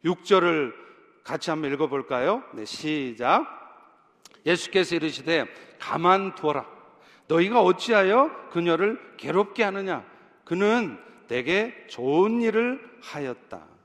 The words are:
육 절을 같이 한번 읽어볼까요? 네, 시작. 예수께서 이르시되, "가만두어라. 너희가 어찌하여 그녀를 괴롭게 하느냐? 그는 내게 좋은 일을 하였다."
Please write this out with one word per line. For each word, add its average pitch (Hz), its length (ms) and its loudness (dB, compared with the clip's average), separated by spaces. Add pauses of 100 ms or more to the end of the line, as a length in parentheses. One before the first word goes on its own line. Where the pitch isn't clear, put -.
육 175 200 -2
절을 170 500 4 (500)
같이 147 240 -6
한번 156 240 -2
읽어볼까요? 139 720 -2 (100)
네, 110 140 -12
시작. 147 800 -2 (960)
예수께서 175 520 0
이르시되, 151 500 -2 (320)
"가만두어라. 165 880 0 (640)
너희가 190 340 4
어찌하여 202 880 2
그녀를 170 500 0 (160)
괴롭게 202 480 -2
하느냐? 190 400 -4 (400)
그는 202 540 0 (280)
내게 170 600 -4
좋은 185 540 0
일을 233 380 0 (200)
하였다." 104 840 -12